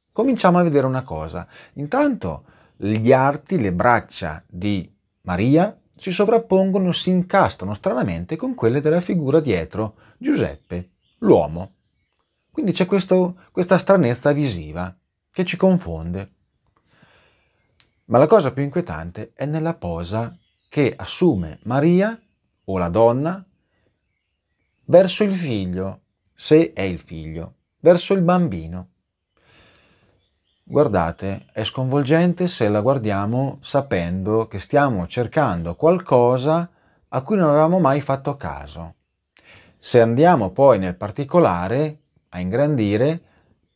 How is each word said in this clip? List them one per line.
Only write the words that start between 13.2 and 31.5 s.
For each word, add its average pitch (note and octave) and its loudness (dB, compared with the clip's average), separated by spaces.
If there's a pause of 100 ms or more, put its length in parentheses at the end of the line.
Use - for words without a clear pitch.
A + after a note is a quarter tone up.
questa F3+ 0
stranezza D3 2
visiva F2+ -6 (380)
che F#3 -4
ci F#3 -6
confonde. F#2+ -2 (1700)
Ma A2+ 2
la D3 6
cosa D#3 4
più C3+ -4
inquietante G#2+ -8
è C3+ -8
nella D#3+ -4
posa F2+ -8 (320)
che C3+ -2
assume F#2 -2
Maria, F3 0 (460)
o F#2+ -6
la F2 -2
donna, B2+ 2 (1400)
verso F#3 4
il G3 0
figlio, G2 -6 (320)
se - 2
è - -6
il F2+ -4
figlio, D#2+ -12 (240)
verso F3 4
il G3 2
bambino. E3 -2 (1700)
Guardate, G2 -2